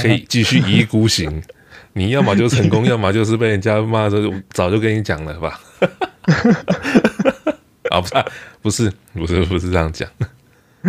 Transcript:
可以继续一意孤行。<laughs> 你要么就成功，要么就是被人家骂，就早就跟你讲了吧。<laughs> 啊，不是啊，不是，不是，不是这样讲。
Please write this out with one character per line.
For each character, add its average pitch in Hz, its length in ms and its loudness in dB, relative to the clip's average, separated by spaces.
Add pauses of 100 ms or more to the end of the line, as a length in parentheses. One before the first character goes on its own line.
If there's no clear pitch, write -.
可 123 80 0
以 101 220 0
继 120 120 2
续 131 180 2
一 98 180 2
意 113 60 4
孤 110 220 2
行。 78 360 -2 (220)
<laughs> - 280 -20
你 95 160 -2
要 139 140 2
么 107 120 2
就 117 140 4
成 113 220 2
功， 110 160 2
要 123 120 2
么 98 140 0
就 110 120 2
是 113 120 0
被 113 120 2
人 104 120 0
家 107 220 0
骂， 110 260 0
就 104 240 0 (160)
早 90 220 0
就 107 100 2
跟 107 160 0
你 110 60 -2
讲 82 220 -4
了 73 140 -10
吧。 78 220 -8 (200)
<laughs> 185 60 2 (2000)
啊， 90 100 0
不 90 80 -4
是 127 80 -2
啊， 131 80 2 (360)
不 110 100 -2
是， 104 220 0 (200)
不 82 140 -6
是， 87 180 2
不 90 120 -2
是 90 140 -4
这 90 80 2
样 82 140 0
讲。 - 160 -10 (800)